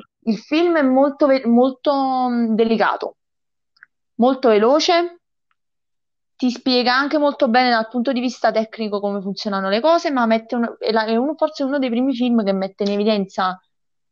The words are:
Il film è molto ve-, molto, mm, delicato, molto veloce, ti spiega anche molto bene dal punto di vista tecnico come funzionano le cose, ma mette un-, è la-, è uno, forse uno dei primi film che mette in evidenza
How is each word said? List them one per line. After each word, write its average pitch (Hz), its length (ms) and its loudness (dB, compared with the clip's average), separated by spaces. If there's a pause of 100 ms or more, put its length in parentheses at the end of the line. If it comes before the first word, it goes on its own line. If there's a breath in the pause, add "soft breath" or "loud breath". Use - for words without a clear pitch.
(240)
Il 220 140 -2
film 330 400 0
è 294 40 2
molto 277 460 2
ve-, 269 180 2
molto, 262 840 0
mm, 233 260 -2
delicato, 214 640 0 (960)
molto 262 340 2
veloce, 320 680 2 (1200)
ti 254 120 -2
spiega 247 460 0
anche 285 220 0
molto 285 320 0
bene 247 200 2
dal 226 200 0
punto 247 240 -2
di 247 80 -2
vista 233 300 -2
tecnico 214 500 -4
come 202 200 -4
funzionano 196 480 -6
le 208 120 0
cose, 330 300 2
ma 247 140 0
mette 226 300 -2
un-, 233 240 -4
è - 120 -2
la-, 220 140 0
è 226 120 -2
uno, 294 180 -2
forse 311 280 -4
uno 277 140 -2
dei 262 120 -2
primi 254 260 0
film 233 280 0
che 196 100 0
mette 196 300 -6
in 202 80 -2
evidenza 196 680 -2 (520)